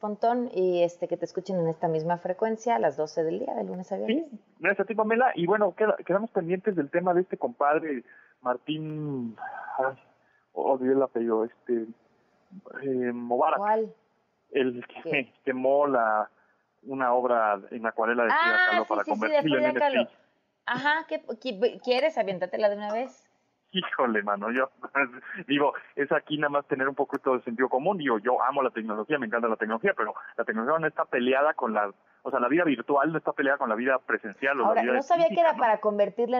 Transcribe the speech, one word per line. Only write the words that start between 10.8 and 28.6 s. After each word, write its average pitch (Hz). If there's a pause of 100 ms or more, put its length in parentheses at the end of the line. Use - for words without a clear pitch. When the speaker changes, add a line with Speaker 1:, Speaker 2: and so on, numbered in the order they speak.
Speaker 2:
el 135
apellido, 113
este, 117 (960)
eh, 127
Mubarak. 123
Speaker 1:
¿Cuál? 214 (560)
Speaker 2:
El 127
que -
Speaker 1:
¿Qué? 147
Speaker 2:
<laughs> -
quemó 135
la, 113 (540)
una 131
obra 117 (100)
en 113
acuarela 117
de 117
Frida 339
Speaker 1:
Ah, 359
Speaker 2:
Kahlo 359
Speaker 1:
sí, -
Speaker 2:
para -
Speaker 1:
sí, -
sí, -
de 311
Speaker 2:
convertirla 294
en - (120)
Speaker 1:
Frida 247
Kahlo. 285
Speaker 2:
N -
F -
T. - (440)
Speaker 1:
Ajá, 294
¿qué, 311 (160)
qué, 240
quieres? 254
Aviéntatela 190
de 202
una 208
vez. 254 (460)
Speaker 2:
Híjole, 120
mano, 104
yo, 131 (120)
<laughs> 135
digo, 143 (220)
es 143
aquí 151
nada 147
más 143
tener 135
un 139
poquito 139
de 113
sentido 123
común. 165
Digo, 127
yo 120
amo 135